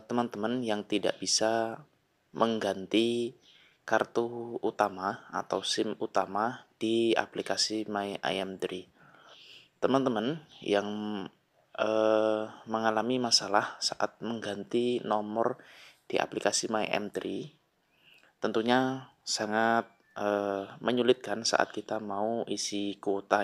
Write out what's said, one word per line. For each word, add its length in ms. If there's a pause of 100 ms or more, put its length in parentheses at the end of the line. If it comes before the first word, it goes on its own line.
teman-teman 560
yang 240
tidak 320
bisa 640 (560)
mengganti 960 (480)
kartu 800
utama 720
atau 320
sim 320
utama 800
di 400
aplikasi 720
My 320
I 240
M 160
three. 320 (880)
Teman-teman 560 (240)
yang, 280 (920)
eh, 600 (260)
mengalami 480
masalah 640
saat 400
mengganti 800
nomor 560 (480)
di 160
aplikasi 480
My 240
M 160
three, 480 (840)
tentunya 640 (160)
sangat, 640 (320)
eh, 480 (160)
menyulitkan 640
saat 240
kita 320
mau 400
isi 560
kuota 440